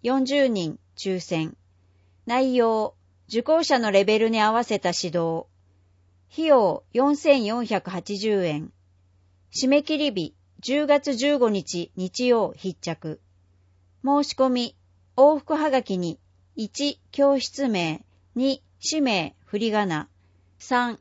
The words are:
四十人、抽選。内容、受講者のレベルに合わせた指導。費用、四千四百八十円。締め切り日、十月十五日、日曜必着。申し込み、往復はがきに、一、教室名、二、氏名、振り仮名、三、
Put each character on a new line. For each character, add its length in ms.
四 240
十 220
人、 300
抽 240
選。 360
内 280
容、 400
受 140
講 200
者 160
の 120
レ 140
ベ 140
ル 100
に 120
合 120
わ 100
せ 160
た 120
指 260
導。 300
費 140
用、 460
四 240
千 280
四 200
百 260
八 280
十 260
円。 280
締 160
め 140
切 140
り 160
日、 220
十 260
月 280
十 240
五 100
日、 480
日 300
曜 300
必 220
着。 420
申 180
し 120
込 160
み、 260
往 220
復 160
は 160
が 120
き 140
に、 220
一、 460
教 280
室 300
名、 360
二、 280
氏 200
名、 340
振 160
り 120
仮 160
名、 200
三、 420